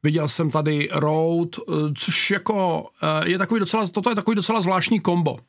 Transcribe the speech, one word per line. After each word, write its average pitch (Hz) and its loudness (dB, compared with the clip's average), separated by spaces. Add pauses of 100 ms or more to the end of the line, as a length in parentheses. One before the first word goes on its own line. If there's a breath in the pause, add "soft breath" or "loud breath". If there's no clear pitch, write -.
Viděl 151 2
jsem 156 -2
tady 147 0
Rode, 160 0
eh, - -10 (240)
což - -2
jako, 190 -2 (140)
eh, 156 0
je 185 2
takový 208 2
docela, 214 0
toto 202 0
je 226 0
takový 214 0
docela 208 0
zvláštní 185 2
kombo 170 0